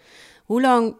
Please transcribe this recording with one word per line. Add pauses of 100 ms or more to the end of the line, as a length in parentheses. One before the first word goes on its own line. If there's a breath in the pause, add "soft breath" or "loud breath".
(440 loud breath)
hoe
lang